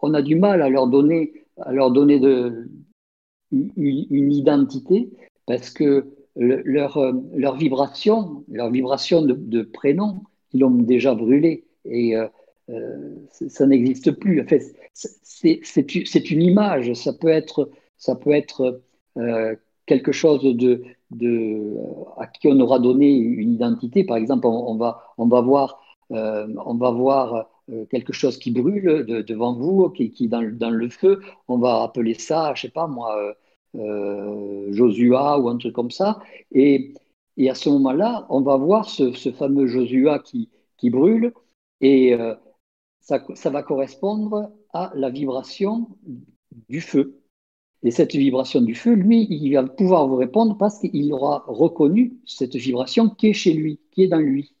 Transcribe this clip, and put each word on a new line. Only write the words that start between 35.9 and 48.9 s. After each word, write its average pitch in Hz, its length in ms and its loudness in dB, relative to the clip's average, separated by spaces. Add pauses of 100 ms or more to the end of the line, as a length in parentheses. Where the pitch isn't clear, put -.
ça. 208 280 -2 (320)
Et, 139 420 2 (440)
et 131 120 2
à 131 60 -6
ce - 140 -4
moment-là, 147 600 0
on 135 120 0
va 139 140 2
voir 190 340 0
ce, 131 220 0
ce 123 200 -8
fameux 139 360 0
Josua 131 520 0
qui, 117 300 -10 (280)
qui 123 120 0
brûle 220 440 2 (480)
et, 131 320 6
euh, 113 200 -2 (680)
ça, 135 220 -4 (120)
ça - 160 -6
va 143 100 -6
correspondre 208 920 -6 (220)
à - 220 -8
la 135 160 -4
vibration 147 800 -6 (800)
du 151 120 -8
feu. 135 380 -2 (640)
Et 120 60 2
cette 139 240 0
vibration 131 460 0
du 117 140 0
feu, 233 180 2